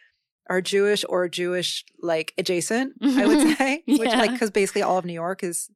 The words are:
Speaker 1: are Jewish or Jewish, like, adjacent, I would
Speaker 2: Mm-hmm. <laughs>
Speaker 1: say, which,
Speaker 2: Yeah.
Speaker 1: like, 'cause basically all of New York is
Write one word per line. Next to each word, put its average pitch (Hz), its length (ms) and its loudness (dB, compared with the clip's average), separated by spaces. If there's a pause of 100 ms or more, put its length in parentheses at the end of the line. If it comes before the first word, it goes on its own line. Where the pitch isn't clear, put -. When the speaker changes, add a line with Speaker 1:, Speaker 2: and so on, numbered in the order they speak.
(500)
Speaker 1:
are 185 100 0
Jewish 202 480 0
or 180 200 -2
Jewish, 175 560 -4 (160)
like, 165 360 -4
adjacent, 190 640 -2
I 269 260 2
would 302 120 6
Speaker 2:
Mm-hmm. 311 140 4
<laughs> 294 60 -2
Speaker 1:
say, 269 280 -2
which, 262 140 4 (100)
Speaker 2:
Yeah. 233 80 2
Speaker 1:
like, 240 200 2
'cause 220 120 0
basically 202 320 0
all 185 160 2
of 175 60 -4
New 175 80 -8
York 170 320 -6
is 175 320 -8